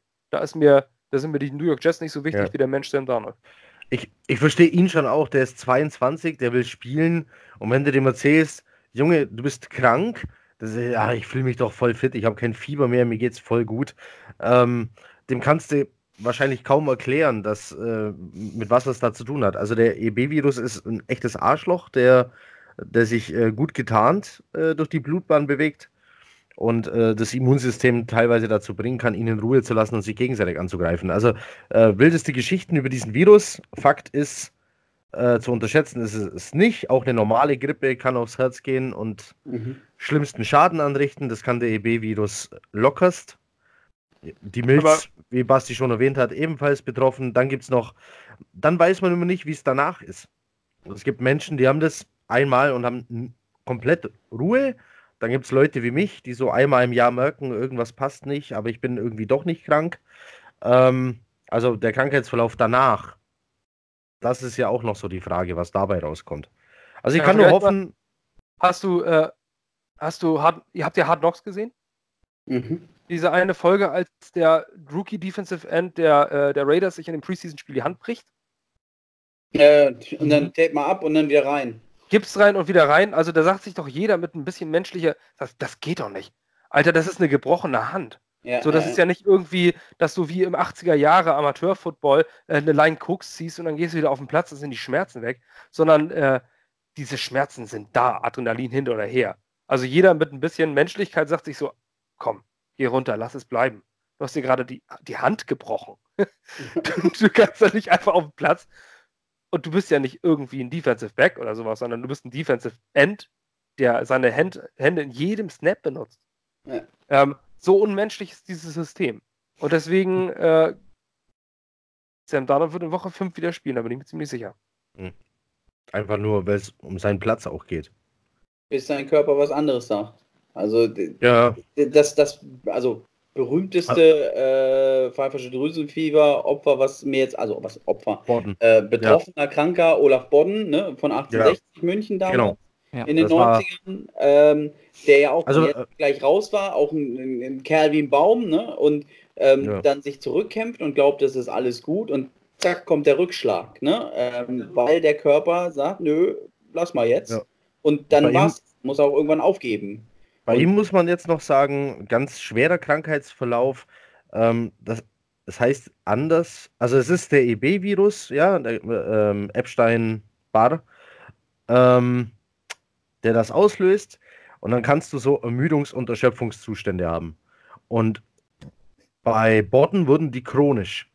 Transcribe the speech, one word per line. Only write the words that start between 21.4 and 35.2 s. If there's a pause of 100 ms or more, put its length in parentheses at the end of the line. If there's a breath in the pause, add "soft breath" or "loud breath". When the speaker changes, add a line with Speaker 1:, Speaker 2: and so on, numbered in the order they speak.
Speaker 2:
der (520 soft breath)
der
sich,
äh,
gut
getarnt, (100)
äh,
durch
die
Blutbahn
bewegt (680 soft breath)
und,
äh,
das
Immunsystem
teilweise
dazu
bringen
kann,
ihn
in
Ruhe
zu
lassen
und
sich
gegenseitig
anzugreifen.
Also, (360 loud breath)
äh,
wildeste
Geschichten
über
diesen
Virus. (140)
Fakt
ist, (580)
äh,